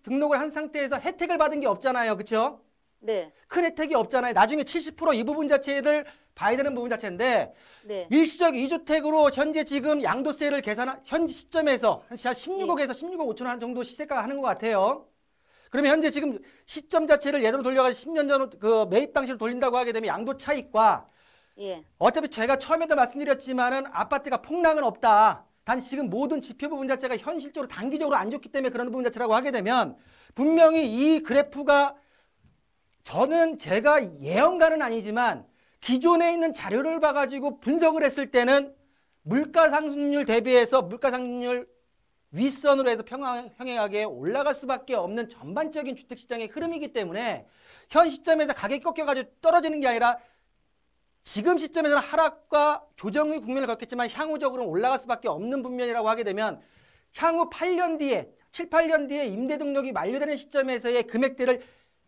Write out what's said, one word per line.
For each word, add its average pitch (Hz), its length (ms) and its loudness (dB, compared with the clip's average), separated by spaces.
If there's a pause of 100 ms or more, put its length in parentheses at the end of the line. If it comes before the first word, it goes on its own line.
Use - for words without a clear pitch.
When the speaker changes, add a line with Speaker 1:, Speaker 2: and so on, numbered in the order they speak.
Speaker 1:
등록을 277 360 0
한 294 120 -4
상태에서 294 480 -6
혜택을 349 380 -4
받은 302 220 2
게 277 80 0
없잖아요. 226 480 0
그쵸? 220 460 -2 (380)
Speaker 2:
네. 196 300 -4 (180)
Speaker 1:
큰 349 180 0
혜택이 320 280 -4
없잖아요. 247 400 0
나중에 226 300 4
칠십 311 320 -8
프로 330 180 0
이 226 100 0
부분 294 260 -4
자체를 277 560 0 (280)
봐야 214 220 0
되는 277 200 -2
부분 240 140 -6
자체인데 214 640 -2 (320)
Speaker 2:
네. 196 260 -8
Speaker 1:
일시적 320 440 2
이 254 140 -2
주택으로 311 600 2
현재 302 320 -2
지금 285 400 -2
양도세를 277 580 -2
계산한, 247 420 -6
현재 320 300 -2
시점에서 262 760 0
한 240 80 -14 (160)
십육억에서 311 600 -4
Speaker 2:
예. - 40 -10
Speaker 1:
십육억 330 300 -6
오천 240 200 -6
원 247 120 -6
정도 247 240 -6
시세가 254 400 -6
하는 269 140 -6
것 277 60 -6
같아요. 220 640 0 (600)
그러면 277 220 2
현재 311 180 4
지금 277 300 -4 (260)
시점 311 420 -2
자체를 285 360 4
예로 233 180 2
돌려가지고 254 380 2
십 285 120 -14
년 302 160 0
전 269 220 0 (100)
그 220 300 2
매입 233 240 2
당시를 262 240 -2
돌린다고 247 400 -2
하게 240 160 -2
되면 226 140 -4
양도 220 300 -4
차익과 214 720 0 (520)
Speaker 2:
예. 185 240 -10 (140)
Speaker 1:
어차피 254 320 2
제가 240 280 0
처음에도 320 380 0
말씀드렸지만은 262 960 0
아파트가 254 500 -4
폭락은 320 420 0
없다. 214 640 4 (180)
단 247 180 -2
지금 262 280 -6
모든 262 320 -2
지표 285 280 -10
부분 269 180 -6
자체가 262 300 -2
현실적으로 285 500 -8
단기적으로 277 480 -4
안 208 160 0
좋기 - 180 -10
때문에 269 220 -2
그런 247 160 -6
부분 247 160 -6
자체라고 240 300 0
하게 262 180 0
되면 220 460 0 (380)
분명히 320 500 6
이 285 360 2
그래프가 285 720 2 (1080)
저는 320 560 2
제가 214 640 2
예언가는 311 600 4
아니지만 226 640 -2 (340)
기존에 339 540 4
있는 330 200 0
자료를 277 460 -2
봐가지고 277 600 0
분석을 320 440 2
했을 277 280 -2
때는 269 440 4 (460)
물가 302 480 2
상승률 285 560 0
대비해서 240 560 4
물가 226 280 -4
상승률 247 600 -6 (640)
윗선으로 269 580 2
해서 220 140 -2
평행-, 247 520 -8
평행하게 214 480 -4
올라갈 214 520 -2
수밖에 254 400 -6
없는 214 340 -4
전반적인 277 640 -6
주택 - 220 -18
시장의 233 300 -10
흐름이기 311 440 -8
때문에 196 540 -6 (440)
현 320 200 6
시점에서 302 440 0
가격이 247 300 -4
꺾여가지고 294 460 -2 (100)
떨어지는 320 400 2
게 269 80 0
아니라 240 300 2 (1040)
지금 311 340 0
시점에서는 294 460 0
하락과 302 800 2 (140)
조정의 302 420 -2
국면을 247 280 -4
겪겠지만 233 420 -6
향후적으로는 262 600 -4
올라갈 240 300 0
수밖에 240 300 -4
없는 226 340 -4
국면이라고 240 460 -2
하게 226 160 0
되면 208 340 -4 (560)
향후 330 340 0
팔 349 260 -2
년 339 220 0
뒤에, 254 320 -2 (220)
칠, - 180 -10
팔 330 180 4
년 302 200 0
뒤에 277 200 -4
임대 254 300 -4
등록이 277 360 -4
만료되는 262 420 -4
시점에서의 247 680 -2
금액대를 254 580 0 (460)